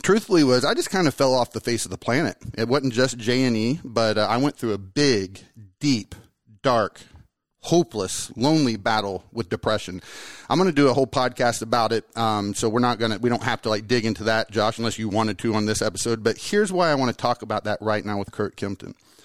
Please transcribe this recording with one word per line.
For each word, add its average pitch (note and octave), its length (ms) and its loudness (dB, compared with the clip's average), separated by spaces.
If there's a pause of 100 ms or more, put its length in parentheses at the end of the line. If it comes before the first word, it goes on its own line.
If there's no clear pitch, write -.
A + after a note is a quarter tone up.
truthfully, F#3+ 400 4
was B2+ 220 4
I F#3+ 80 2
just D#4+ 160 -2
kinda F3+ 220 2
fell C3 220 2
off B2+ 200 0
the A2 80 -6
face A#2 240 -2
of F#2 60 -12
the F#2 60 -8
planet. B2+ 400 -2 (200)
It A2+ 100 -2
wasn't C3+ 260 0
just B2 240 0
J B2 260 2
N A#2+ 120 2
E, A#2+ 300 0
but, A2 320 2
uh, G#2 120 2
I A2+ 80 2
went D3 200 0
through A2+ 160 -2
a G2 40 -2
big, G2 600 -2 (400)
deep, C3 360 -2 (480)
dark, A#2 360 0 (640)
hopeless, A#2 760 0
lonely C3+ 400 2
battle G2+ 480 -2 (100)
with A2+ 160 -6
depression. G#2 500 -2 (480)
I'm D3 120 2
gonna F#3 120 4
do C#3+ 160 4
a B2 60 4
whole C3+ 140 2
podcast B2 560 0
about A2+ 280 0
it, A2 140 -2 (100)
um, G#2+ 380 0
so A2+ 160 -2
we're A2+ 100 0
not A#2+ 200 2
gonna, A2 180 -2
we A#2 100 -2
don't A#2+ 140 0
have A2+ 220 -4
to, A#2 60 -4
like, G#2+ 180 -2
dig A#2 180 2
into G#2+ 200 -2
that, A2 260 0
Josh, G#2+ 260 0
unless A2+ 220 -4
you A2 100 -4
wanted G#2+ 300 0
to A2+ 160 -2
on G#2+ 100 0
this G#2+ 160 0
episode. A2+ 400 -2
But A2 160 0
here's G#3 340 0
why F3 200 2
I D3 40 4
wanna B2+ 180 2
talk - 280 -2
about G#2+ 220 -4
that G#2 180 -4
right G#2+ 240 -2
now G2+ 140 -4
with G2 120 -8
Kurt - 240 -6
Kempton. - 380 -8 (300)